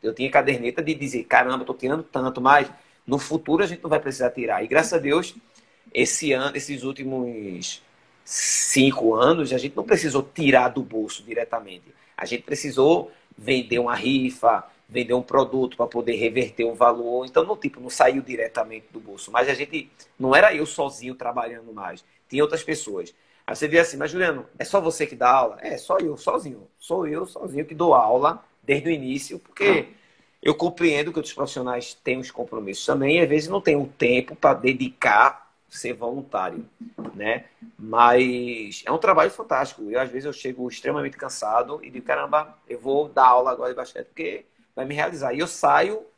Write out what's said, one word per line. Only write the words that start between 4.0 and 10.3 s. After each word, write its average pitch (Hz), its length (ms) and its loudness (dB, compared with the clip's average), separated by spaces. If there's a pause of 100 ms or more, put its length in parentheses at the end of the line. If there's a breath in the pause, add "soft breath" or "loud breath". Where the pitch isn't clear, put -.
tirar." 110 340 -2
E 113 40 -6
graças 143 260 2
a 170 40 2
Deus, 151 380 0 (580 soft breath)
esse 139 380 0
ano, 139 240 -2
esses 139 280 -10
últimos 123 1000 -8 (400)
cinco - 920 2
anos, 139 360 4
a 127 60 -2
gente 135 180 -6
não - 80 -4
precisou 143 400 0
tirar 131 460 4